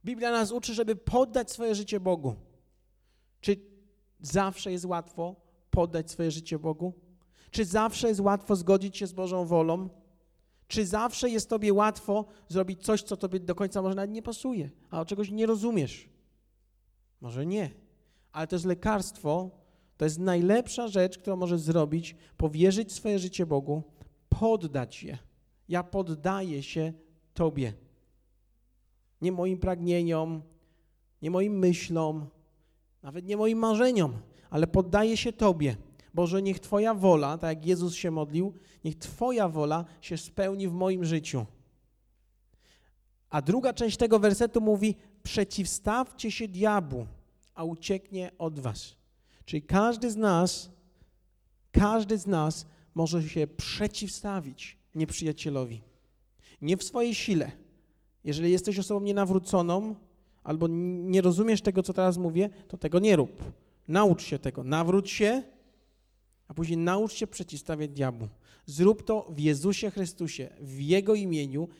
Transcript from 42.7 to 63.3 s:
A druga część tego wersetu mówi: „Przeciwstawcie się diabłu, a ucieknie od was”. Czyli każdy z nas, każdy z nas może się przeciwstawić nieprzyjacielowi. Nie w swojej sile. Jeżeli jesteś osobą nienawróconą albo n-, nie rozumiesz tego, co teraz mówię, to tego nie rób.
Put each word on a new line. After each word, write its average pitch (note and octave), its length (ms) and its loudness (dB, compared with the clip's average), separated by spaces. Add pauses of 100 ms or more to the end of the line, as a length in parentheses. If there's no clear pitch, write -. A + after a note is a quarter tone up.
A D3 120 -2
druga A#3 320 2
część A3+ 240 -2
tego A3 220 4
wersetu G#3+ 420 4
mówi: G#3+ 340 2 (280)
„Przeciwstawcie G#3+ 1080 -2
się A3+ 160 -6
diabłu, F3+ 600 0 (480)
a E3 80 -8
ucieknie F3+ 760 -6
od D#3+ 220 -6
was”. - 420 -8 (500)
Czyli D3 100 -4
każdy A3+ 500 2
z G#3 40 -6
nas, F#3 560 2 (1000)
każdy G#3+ 460 4
z F#3+ 100 -6
nas D#3+ 380 0 (300)
może E3 280 0
się D#3 240 -2
przeciwstawić G3 1300 -8 (180)
nieprzyjacielowi. D3 840 -4 (800)
Nie E3 160 0
w - 60 -10
swojej A#3+ 320 -2
sile. D#3+ 360 0 (720)
Jeżeli D#3+ 280 0
jesteś F#3 280 2
osobą G3+ 260 -2
nienawróconą F#3+ 880 2 (480)
albo D#3+ 220 -2
n-, F3 460 -2
nie F#3+ 100 6
rozumiesz F#3+ 400 4
tego, F#3+ 220 2
co F#3 100 -4
teraz F#3 240 2
mówię, F3+ 320 0 (180)
to F3+ 100 -12
tego E3 220 2
nie G#3 160 8
rób. - 280 0 (440)